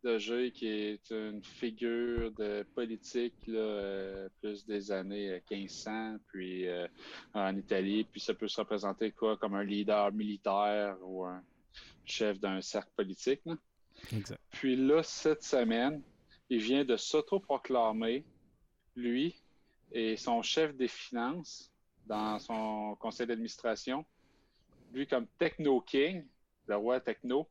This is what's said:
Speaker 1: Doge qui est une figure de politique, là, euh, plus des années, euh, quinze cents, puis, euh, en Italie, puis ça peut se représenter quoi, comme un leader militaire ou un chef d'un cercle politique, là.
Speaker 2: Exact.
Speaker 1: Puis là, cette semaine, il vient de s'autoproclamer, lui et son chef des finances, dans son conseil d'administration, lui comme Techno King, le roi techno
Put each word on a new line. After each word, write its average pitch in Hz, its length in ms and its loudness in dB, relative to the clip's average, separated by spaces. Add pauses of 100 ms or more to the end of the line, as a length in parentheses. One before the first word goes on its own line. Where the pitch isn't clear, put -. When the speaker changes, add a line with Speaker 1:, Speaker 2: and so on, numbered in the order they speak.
Speaker 1:
Doge 117 500 0
qui 117 140 -4
est 107 420 -4
une 107 340 -6
figure 117 880 -2
de 104 300 -2 (120)
politique, 120 580 -2 (140)
là, 110 100 -2
euh, 98 720 -4 (100)
plus 104 240 -6
des 104 280 -4
années, 98 400 -2
euh, 92 80 -6 (100)
quinze 101 220 -6
cents, 110 460 -6 (100)
puis, 92 400 -4
euh, 87 200 -2 (460)
en 98 240 0
Italie, 98 520 2
puis - 120 -12
ça 110 140 -2
peut 110 120 -6
se - 140 -2
représenter 104 500 -2
quoi, 110 260 0
comme 101 180 -2
un 101 80 0
leader 101 500 2
militaire 104 880 2
ou 92 240 -6
un 90 160 -8 (640)
chef 104 340 0
d'un 95 220 0
cercle - 340 -6
politique, 104 500 0
là. 165 100 -4 (580)
Speaker 2:
Exact. - 260 -6 (120)
Speaker 1:
Puis 131 240 0
là, 139 260 6
cette - 420 2
semaine, 127 580 2 (480)
il 120 100 4
vient 131 260 4
de 123 100 4
s'autoproclamer, 123 1300 2 (720)
lui 123 400 0 (560)
et 110 240 0
son 117 280 0
chef 156 320 2
des 127 120 2
finances, 127 840 -6 (340)
dans 107 320 -2
son 107 600 -4
conseil 117 260 -4
d'administration, 117 800 -2 (880)
lui 135 140 -2
comme 120 180 2 (140)
Techno 147 420 4
King, 156 420 2 (440)
le 104 100 2
roi 120 220 2
techno 127 520 0